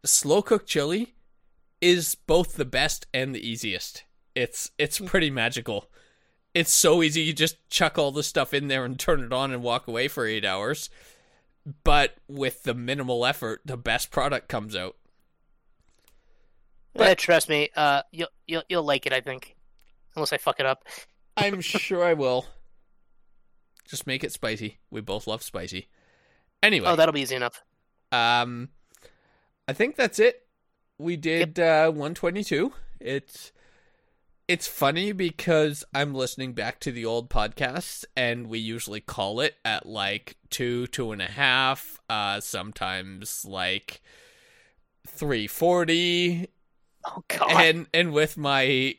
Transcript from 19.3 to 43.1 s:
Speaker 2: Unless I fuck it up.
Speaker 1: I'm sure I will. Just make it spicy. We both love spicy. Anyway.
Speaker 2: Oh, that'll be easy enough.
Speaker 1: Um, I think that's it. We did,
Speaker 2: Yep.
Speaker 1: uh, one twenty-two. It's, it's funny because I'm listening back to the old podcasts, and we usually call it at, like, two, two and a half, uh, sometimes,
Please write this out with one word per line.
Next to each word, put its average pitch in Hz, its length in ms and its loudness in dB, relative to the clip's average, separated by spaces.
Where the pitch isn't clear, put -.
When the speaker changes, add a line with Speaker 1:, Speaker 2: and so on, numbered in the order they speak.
Speaker 2:
Unless 151 160 -2
I 143 60 -2
fuck - 220 -2
it 135 60 2
up. - 180 0
Speaker 1:
I'm 202 240 0
sure 190 440 -2
I 170 100 6
will. 127 320 0
Just - 200 -12
make 131 180 -4
it - 80 -6
spicy. 107 460 -6
We 110 100 -10
both 104 260 -6
love 110 160 -6
spicy. 92 460 -10
Anyway. 190 260 4
Speaker 2:
Oh, 170 80 4
that'll 160 160 6
be 147 100 -2
easy 131 140 -4
enough. 123 260 -6
Speaker 1:
Um, 120 580 2
I - 60 -4
think 247 240 0
that's 247 220 0
it. 233 280 4
We 170 180 -4
did, 160 420 0
Speaker 2:
Yep. 160 300 6
Speaker 1:
uh, 160 40 2
one 151 220 -4
twenty-two. 185 580 -2
It's, - 520 -8
it's 175 180 -2
funny 165 460 0
because 160 720 0
I'm 143 200 -2
listening 131 400 -4
back 113 260 -6
to 135 120 -6
the 120 140 -8
old 117 240 -2
podcasts, 123 760 -2
and 120 320 -2
we 113 100 -6
usually 110 420 -8
call 107 400 -4
it 151 240 0
at, 110 220 -2
like, 104 500 -4
two, 123 380 -2
two 117 240 -6
and 101 100 -6
a 87 40 -4
half, 131 760 0
uh, 104 300 -2
sometimes, 95 1080 -8